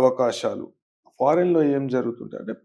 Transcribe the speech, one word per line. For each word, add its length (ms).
అవకాశాలు, 640
ఫారిన్‌లో 400
ఏం 120
జరుగుతుంటాయి 540
అంటే 120